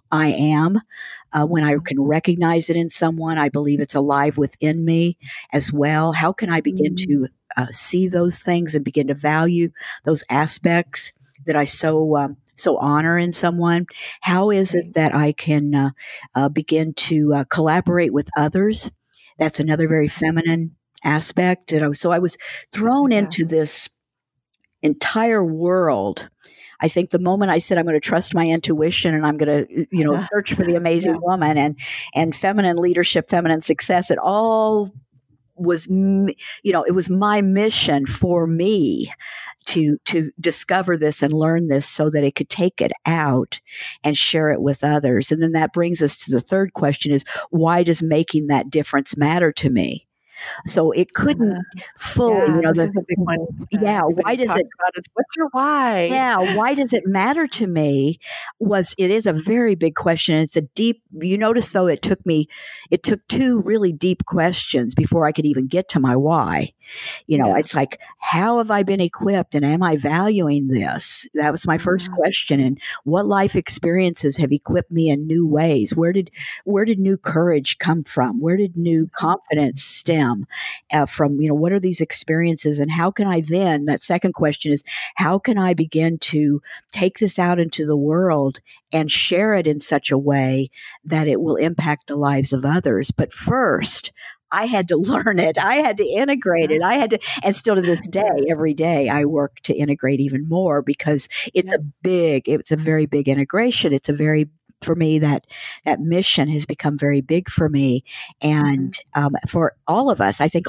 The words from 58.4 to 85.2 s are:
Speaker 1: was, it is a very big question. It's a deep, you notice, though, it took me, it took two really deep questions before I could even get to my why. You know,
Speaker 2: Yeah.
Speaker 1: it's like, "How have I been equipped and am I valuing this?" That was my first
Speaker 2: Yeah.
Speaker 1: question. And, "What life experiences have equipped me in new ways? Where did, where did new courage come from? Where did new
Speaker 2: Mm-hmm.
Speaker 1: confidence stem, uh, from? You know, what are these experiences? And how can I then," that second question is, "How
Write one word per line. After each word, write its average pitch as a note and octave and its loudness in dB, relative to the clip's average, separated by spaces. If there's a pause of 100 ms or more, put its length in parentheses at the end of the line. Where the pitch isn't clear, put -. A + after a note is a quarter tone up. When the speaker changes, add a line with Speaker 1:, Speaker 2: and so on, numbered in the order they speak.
Speaker 1:
was, G3 0
it F#3 0
is A3 0
a F#3 2
very G#3 0
big E3 0
question. E3 0
It's D#3 -2
a D#3+ 2
deep, A3+ -2 (200)
you F#3 0
notice, A3 0
though, F#3 2
it D3+ 0
took - -2
me, D#3 0 (440)
it - 0
took - -2
two B3 2
really G3 2
deep F3 -2
questions D#3+ -2
before E3 2
I D3+ 2
could D#3 -2
even C3+ 0
get F3 -2
to E3 0
my B2+ 2
why. C3 0 (540)
You D#3 2
know, B2 2
Speaker 2:
Yeah. F#2+ 2
Speaker 1:
it's D#3 0
like, C#3 -2 (200)
"How G#3+ 0
have A3 -2
I G3+ 2
been G3 0
equipped F3+ -2
and D3 2
am D#3+ 2
I E3 2
valuing D3+ 0
this?" - -4
That D3+ 0
was E3+ -6
my E3 2
first F3+ -2
Speaker 2:
Yeah. - -8
Speaker 1:
question. E3+ 0
And, C3+ 0 (260)
"What F3+ 0
life G3 0
experiences E3+ 0
have C#3+ 0
equipped D#3 -2
me D#3+ 2
in D3 0
new E3 2
ways? D3 2
Where E3+ 2
did, F#3+ -2 (340)
where G3+ 2
did A3 2
new F#3+ 2
courage D#3+ 0
come E3 0
from? B2 -2
Where E3 2
did F#3 -2
new E3 0
Speaker 2:
Mm-hmm. - -18
Speaker 1:
confidence D3+ -2
stem, C3 0 (440)
uh, D3+ 2
from? C#3+ 0
You D#3 2
know, D3 2
what E3 0
are G3+ 0
these F3+ -2
experiences? D#3+ -2
And D3 0
how E3+ 0
can G3+ -2
I F3 0
then," D#3+ 0
that D3 -2
second F3+ 0
question D3+ -2
is, C#3+ -2 (320)
"How F#3 0